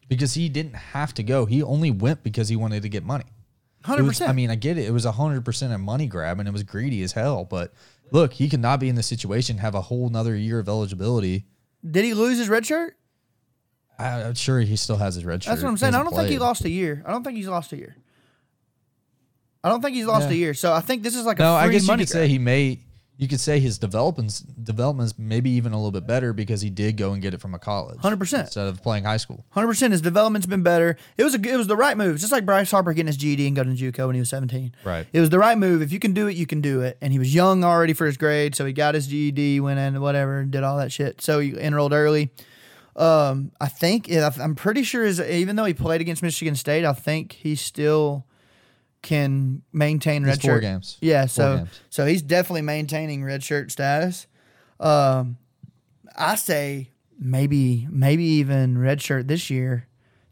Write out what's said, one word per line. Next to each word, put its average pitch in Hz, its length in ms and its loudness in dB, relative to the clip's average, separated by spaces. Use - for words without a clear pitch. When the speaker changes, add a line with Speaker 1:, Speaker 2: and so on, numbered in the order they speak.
Speaker 1:
because 127 260 0
he 165 140 -2
didn't 143 280 -6
have - 380 -8
to 107 100 -6
go. 123 220 2
He 135 180 2
only 151 260 2
went 117 320 0
because 107 260 -2
he 113 60 0
wanted 110 280 -2
to 107 60 -6
get 101 160 -6
money. 131 200 -6
It - 60 -20
was, - 40 -20
Speaker 2:
Hundred 247 200 2
percent. - 240 0
Speaker 1:
I - 40 2
mean, 123 160 0
I 113 40 0
get 143 240 -2
it. 110 80 -2
It 113 60 -2
was 117 120 2
a 117 80 0
hundred 131 320 -2
percent 120 280 -4
a 101 60 -4
money 117 280 -4
grab, 87 320 -4
and 101 100 -4
it 101 40 -4
was 101 100 -6
greedy 107 400 -4
as 90 100 -4
hell. 113 320 -2
But 87 300 -8
look, 151 200 4
he 143 160 0
could 135 120 0
not 127 180 2
be 131 100 -2
in 123 60 0
this 117 140 -2
situation, 113 500 -2
have 104 160 -4
a 98 60 -2
whole 123 300 -4
nother 113 260 -2
year 110 240 -2
of 98 80 -6
eligibility. 98 800 -2
Speaker 2:
Did 185 160 2
he 233 100 0
lose 240 240 2
his 226 100 -2
red 220 160 2
shirt? 330 320 -4
Speaker 1:
I, 120 240 -4
I'm 120 120 -6
sure 131 260 2
he 107 160 2
still 107 200 -2
has 98 200 -2
his 85 80 -8
red 87 180 -4
shirt. - 80 -4
Speaker 2:
That's - 120 -2
what 269 80 0
I'm 220 40 0
Speaker 1:
He 190 60 -2
Speaker 2:
saying. 247 140 4
I 247 40 4
Speaker 1:
hasn't 320 160 -2
Speaker 2:
don't 339 60 0
think - 100 0
he 277 80 0
Speaker 1:
played. 240 80 0
Speaker 2:
lost 240 180 -2
a 165 60 -4
year. 165 340 -4
I - 60 -8
don't 240 140 -6
think 262 120 -8
he's 190 120 -8
lost 175 240 -6
a 147 40 -10
year. - 200 -16
I 170 60 0
don't 233 140 0
think 269 140 -2
he's 220 100 -4
lost 220 220 4
Speaker 1:
Yeah. 170 60 2
Speaker 2:
a 165 40 2
year. 160 160 0
So 170 180 2
I 160 80 2
think 240 220 -2
this 233 120 -4
is 233 120 -4
like 214 120 2
a - 40 4
Speaker 1:
No, 165 120 6
I 160 120 6
Speaker 2:
free 180 60 4
Speaker 1:
guess 202 100 4
you 185 60 4
Speaker 2:
money 220 140 4
Speaker 1:
could 156 60 -2
say 165 120 0
Speaker 2:
grab. 147 100 4
Speaker 1:
he 135 80 4
may. 127 420 2
You 135 100 -2
could 131 120 -2
say 147 200 2
his 120 160 2
development's, 113 640 -2
development's 117 760 -4
maybe 113 320 0
even 120 240 0
a - 20 -2
little 107 140 -2
bit 95 160 -6
better 123 260 0
because 104 300 -4
he 104 80 -4
did 104 260 -2
go 98 160 -2
and 98 80 -6
get 95 140 -4
it 90 80 -10
from 92 120 -10
a 87 40 -10
college 107 400 -8
Speaker 2:
Hundred 196 200 0
percent. 196 280 -2
Speaker 1:
instead 101 200 -6
of 95 160 -6
playing 104 220 -2
high 110 140 0
school. - 320 -10
Speaker 2:
Hundred 214 160 0
percent. 233 260 2
His 175 80 2
development's 202 460 2
been 190 160 0
better. 170 340 4
It 240 60 4
was 277 100 2
a, 233 120 0
it 247 120 0
was 220 80 0
the 208 100 2
right 240 220 2
move. 175 200 2
Just 208 140 -4
like 226 140 2
Bryce 196 240 4
Harper 180 240 2
getting 160 140 0
his 143 100 -2
G 147 160 0
E - 20 0
D 139 100 2
and 139 80 0
going 127 220 0
to 127 160 -2
juco 131 140 -2
when 127 80 0
he 127 60 0
was 120 100 -2
seventeen. 131 420 -6
Speaker 1:
Right. 85 280 -4
Speaker 2:
It 165 80 2
was 160 80 6
the 170 100 4
right 220 200 6
move. 175 240 2
If 147 100 -4
you 196 60 -4
can 202 160 0
do 208 140 0
it, 190 100 -4
you 160 80 -2
can 151 160 -4
do 135 180 0
it. 127 220 -4
And 139 100 0
he 139 60 2
was 131 160 2
young 185 280 6
already 170 300 4
for 156 140 0
his 143 100 0
grade, 147 380 0
so 139 100 -4
he 135 80 -4
got 147 220 2
his 147 140 -2
G 147 200 -2
E - 20 -2
D, 139 300 0
went 139 180 0
in, 139 220 -2
whatever, 139 440 -2
did 135 200 -2
all 139 140 -2
that 135 120 -2
shit. - 300 -4
So 151 200 0
he 143 200 -2
enrolled 147 320 0
early. 151 380 2
Um, 143 640 4
I 143 80 -2
think, 196 420 0
I'm 147 440 0
pretty 220 280 0
sure, 226 220 -2
is, 185 160 0
even 175 360 0
though 220 100 2
he 175 80 0
played 165 260 0
against 165 220 -4
Michigan 160 320 -2
State, 151 320 0
I 139 80 2
think 156 380 -4
he 151 220 -4
still 147 680 0
can 139 600 0
maintain 151 520 0
Speaker 1:
He's 139 80 4
Speaker 2:
red 139 100 -2
Speaker 1:
four 135 140 4
Speaker 2:
shirt. 110 40 2
Speaker 1:
games. 95 400 -4
Speaker 2:
Yeah, 156 220 4
Speaker 1:
Four 131 60 0
Speaker 2:
so, - 280 2
Speaker 1:
games. 87 320 -6
Speaker 2:
so 147 160 -2
he's 165 160 2
definitely 170 400 0
maintaining 151 640 -4
red 139 180 -6
shirt 143 300 -4
status. 151 540 -2
Um, 131 600 2
I 165 200 0
say 143 560 -2
maybe, 131 720 2
maybe 143 340 4
even 139 520 2
red 131 240 2
shirt 131 260 -2
this 160 220 -2
year. 127 400 -2